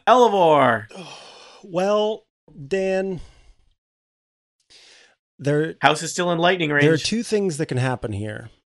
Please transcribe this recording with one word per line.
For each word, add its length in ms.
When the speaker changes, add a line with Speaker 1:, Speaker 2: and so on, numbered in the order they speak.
Speaker 1:
Elevor. 840
Speaker 2:
<sighs> 60
Well, 600
Dan, 540
there 420
Speaker 1:
House 220
is 80
still 200
in 80
lightning 280
Speaker 2:
there 120
are 100
Speaker 1:
range. 160
Speaker 2:
two 180
things 320
that 120
can 100
happen 340
here. 380